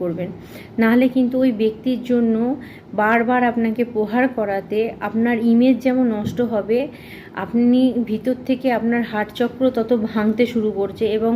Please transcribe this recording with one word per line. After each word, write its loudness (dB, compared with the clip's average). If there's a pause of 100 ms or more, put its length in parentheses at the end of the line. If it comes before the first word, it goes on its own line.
করবেন। -4 (520)
নাহলে 6 (100)
কিন্তু 2
ওই 4 (100)
ব্যক্তির -2
জন্য 2 (640)
বারবার 4 (100)
আপনাকে 0 (100)
প্রহার 0 (120)
করাতে -4 (280)
আপনার 0 (140)
ইমেজ 6 (100)
যেমন 2 (100)
নষ্ট -4 (140)
হবে, 0 (640)
আপনি 2 (280)
ভিতর -2 (100)
থেকে -2 (120)
আপনার 0 (100)
হার্ট -4 (100)
চক্র -2 (140)
তত 0 (200)
ভাঙতে 0 (100)
শুরু 0
করছে -4 (120)
এবং 0